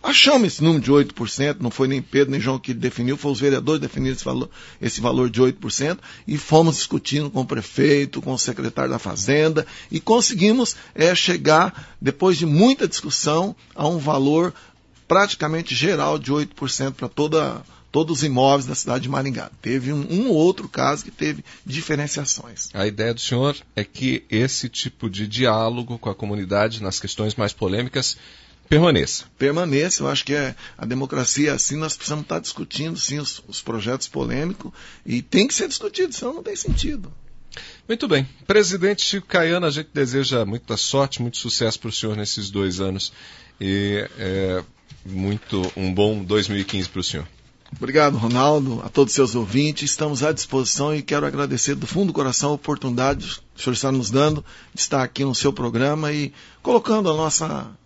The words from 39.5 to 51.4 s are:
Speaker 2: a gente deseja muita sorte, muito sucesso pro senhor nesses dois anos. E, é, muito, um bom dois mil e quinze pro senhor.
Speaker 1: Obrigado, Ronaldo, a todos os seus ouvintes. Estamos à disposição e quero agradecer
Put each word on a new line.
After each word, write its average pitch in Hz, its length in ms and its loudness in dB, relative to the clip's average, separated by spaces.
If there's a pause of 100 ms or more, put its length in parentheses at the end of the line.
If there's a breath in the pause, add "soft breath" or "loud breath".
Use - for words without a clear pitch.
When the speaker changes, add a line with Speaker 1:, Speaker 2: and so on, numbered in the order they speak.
Speaker 2:
a 151 40 2
gente 151 220 -6
deseja 127 520 2
muita 117 320 -4
sorte, 135 440 0
muito 120 160 -4
sucesso 113 440 -2
pro 113 100 -8
senhor 107 240 -2
nesses 104 340 -4
dois 95 300 0
anos. 95 320 -2 (480 loud breath)
E, 101 480 0 (100)
é, 95 460 -2 (400)
muito, 95 720 -4
um 92 160 -2
bom 104 320 2
dois 98 240 0
mil 101 120 -2
e 95 40 -2
quinze 95 240 -4
pro 92 160 -6
senhor. - 240 -8 (480)
Speaker 1:
Obrigado, 139 420 2
Ronaldo, 127 680 2
a 98 40 -8
todos 135 220 4
os - 40 -2
seus 127 180 4
ouvintes. 135 560 0
Estamos 147 340 -2
à 151 80 2
disposição 147 640 -2
e 151 60 -2
quero 147 240 0
agradecer 139 480 -2